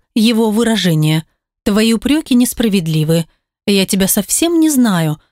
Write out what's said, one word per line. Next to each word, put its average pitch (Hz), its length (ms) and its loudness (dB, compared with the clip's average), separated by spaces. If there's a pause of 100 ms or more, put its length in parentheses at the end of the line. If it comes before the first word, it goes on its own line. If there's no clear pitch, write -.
(160)
его 220 360 2
выражение. 175 720 0 (380)
Твои 220 300 0
упреки 269 420 -2
несправедливы. 165 920 0 (380)
Я 196 200 0
тебя 190 220 0
совсем 330 520 -2
не 311 100 2
знаю, 190 520 0 (100)